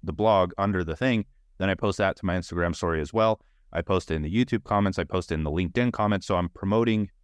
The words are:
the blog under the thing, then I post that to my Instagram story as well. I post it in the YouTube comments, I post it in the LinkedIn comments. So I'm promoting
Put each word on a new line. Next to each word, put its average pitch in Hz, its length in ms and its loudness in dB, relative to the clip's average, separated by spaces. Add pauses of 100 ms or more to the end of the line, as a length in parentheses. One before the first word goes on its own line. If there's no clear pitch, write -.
the 82 100 -6
blog 95 440 4
under 98 280 0
the 78 120 -4
thing, 120 300 0 (320)
then 95 100 0
I 95 60 2
post 101 240 -2
that 98 180 2
to - 80 -16
my 90 100 0
Instagram 87 400 -2
story 82 280 -2
as 73 100 -8
well. 110 300 2 (300)
I 85 100 -2
post 92 280 0
it 80 40 0
in 78 80 -2
the 76 100 -4
YouTube 117 320 0
comments, 101 340 0
I 90 60 0
post 90 260 -4
it 82 40 -2
in 78 100 -2
the 76 60 -2
LinkedIn 92 420 0
comments. 104 340 0
So 98 100 0
I'm 87 140 0
promoting 107 600 0 (120)